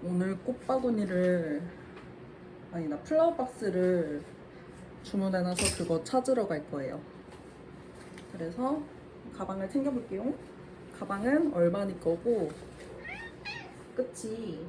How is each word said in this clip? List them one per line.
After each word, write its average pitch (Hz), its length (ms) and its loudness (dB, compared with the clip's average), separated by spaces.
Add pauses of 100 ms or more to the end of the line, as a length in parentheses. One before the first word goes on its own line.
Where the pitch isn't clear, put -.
오늘 180 340 2
꽃바구니를, 185 1200 2 (1080)
아니, 170 160 -2
나 294 100 0
플라워 330 360 6
박스를 180 880 4 (800)
주문해놔서 185 760 2
그거 170 260 2
찾으러 247 420 4
갈 151 240 -2
거예요. 139 300 -4 (1300)
그래서 240 480 0 (560)
가방을 190 320 -2
챙겨볼게요. 254 640 0 (680)
가방은 240 560 4
얼바니 180 460 4
거고, 170 500 4 (1500)
그치? 220 720 -4